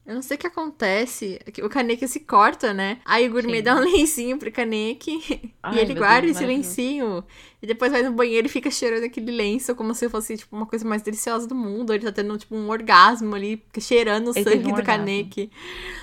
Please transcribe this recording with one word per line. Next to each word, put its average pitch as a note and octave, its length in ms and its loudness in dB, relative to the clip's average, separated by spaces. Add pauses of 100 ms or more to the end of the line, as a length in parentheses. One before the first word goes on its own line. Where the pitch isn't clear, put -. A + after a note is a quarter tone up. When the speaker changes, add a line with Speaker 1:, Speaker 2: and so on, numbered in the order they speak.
Speaker 1:
eu G#3 100 -12
não B3+ 60 -6
sei C4+ 160 -6
o D4 40 -10
que F4 60 -8
acontece. A#3 1000 -4
É - 40 -16
que - 120 -12
o G#3+ 80 -4
Kaneki A#3+ 360 -2
se D4 140 -6
corta, G#3+ 540 4
né? G3 300 -2
Aí A#3+ 220 2
o A#3+ 60 0
gourmet A#3 260 -2
Speaker 2:
Sim. G#3+ 40 -4
Speaker 1:
dá A#3+ 140 4
um - 40 2
lencinho D4 580 2
pro A3 140 -8
Kaneki. A#3 1040 -6
<laughs> - 60 -20
Speaker 2:
Ai, A3 140 -4
Speaker 1:
E - 20 4
ele A3+ 160 2
Speaker 2:
meu - 80 -2
Speaker 1:
guarda A3 240 6
Speaker 2:
Deus, D#4+ 100 2
Speaker 1:
esse - 80 -4
Speaker 2:
maravilhoso. C4 240 -2
Speaker 1:
lencinho. B3 560 -4 (380)
E G#3+ 40 -12
depois A#3 240 0
vai C4+ 120 2
no B3+ 100 0
banheiro A#3 340 2
e C#4 40 -2
fica C4+ 200 -2
cheirando A#3 340 -2
aquele B3 280 -8
lenço A#3 420 -2
como A3+ 200 -4
se A#3+ 160 -4
fosse, A3 260 -6
tipo, - 180 -16
uma G#3+ 120 -6
coisa A3 200 -6
mais G#3+ 140 -2
deliciosa A3+ 460 -4
do B3 80 -8
mundo. A3 400 -4
Ele G#3 100 -2
tá G#3+ 80 -4
tendo, G#3 240 -4
tipo, - 180 -12
um G#3+ 140 -6
orgasmo A3 680 6
ali, G#3 280 -6 (180)
cheirando A3+ 480 2
o - 80 -4
Speaker 2:
Ele G3+ 80 2
teve G#3+ 120 4
Speaker 1:
sangue G#3+ 120 0
Speaker 2:
um G#3 60 0
Speaker 1:
do A#3 60 0
Speaker 2:
orgasmo. G#3 260 0
Speaker 1:
Kaneki. G3+ 440 -4 (520)